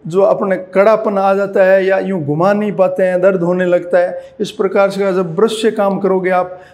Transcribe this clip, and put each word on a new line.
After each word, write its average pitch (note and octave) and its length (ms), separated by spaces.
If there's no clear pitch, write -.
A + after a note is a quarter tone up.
जो F3+ 140
अपने G3 360
कड़ापन G#3 600
आ G3 160
जाता G3 300
है F#3+ 220
या F#3+ 140
यूँ F#3 240
घुमा E3 300
नहीं G#3 180
पाते F#3 320
हैं, F3+ 180
दर्द F#3+ 200
होने F3+ 240
लगता F3 320
है, F3+ 420
इस G3 120
प्रकार G3 380
से G3 240
जब F3 220
ब्रश A3 260
से A3+ 100
काम G3 280
करोगे F#3 300
आप, F3+ 320